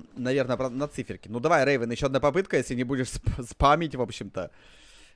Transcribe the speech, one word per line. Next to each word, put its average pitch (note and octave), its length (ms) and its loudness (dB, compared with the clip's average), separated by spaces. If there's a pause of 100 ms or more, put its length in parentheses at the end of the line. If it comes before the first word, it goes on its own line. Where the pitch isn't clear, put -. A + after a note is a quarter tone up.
(160)
наверное, B2+ 420 0
про-, C3 100 -2
на C3 180 -4
циферки. - 440 -10
Ну A#2+ 100 -6
давай, D3+ 240 4
Рейвен, B2 260 2
ещё A#2+ 180 -2
одна C3+ 120 0
попытка, D#3 380 0
если C3 180 -2
не B2+ 80 -2
будешь B2+ 240 -2
сп-, - 340 -4
спамить, D3 520 2
в B2+ 80 -4
общем-то. F#2+ 480 -6 (640)